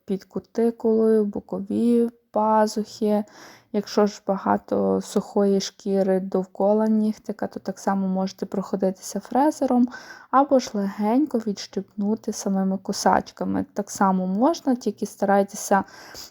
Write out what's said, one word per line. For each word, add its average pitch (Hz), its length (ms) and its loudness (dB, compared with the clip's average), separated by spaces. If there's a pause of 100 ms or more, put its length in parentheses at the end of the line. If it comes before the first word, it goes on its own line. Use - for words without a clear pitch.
під 190 180 -4
кутикулою, 220 1000 0
бокові 208 840 0 (220)
пазухи. 214 920 0 (500)
Якщо 214 340 2
ж - 200 -8
багато 196 760 0
сухої 196 600 0
шкіри 190 580 0
довкола 196 680 0
нігтика, 214 600 -2
то - 120 -12
так - 200 -8
само 196 280 -2
можете 190 380 -4
проходитися 190 760 -4
фрезером, 254 680 0 (440)
або 277 280 4
ж 247 140 -4
легенько 208 640 0
відщипнути 208 960 -4
самими 190 440 -2
кусачками. 190 960 0
Так - 180 -6
само 190 360 2
можна, 247 480 0
тільки 214 300 -6
старайтеся 202 800 0 (480)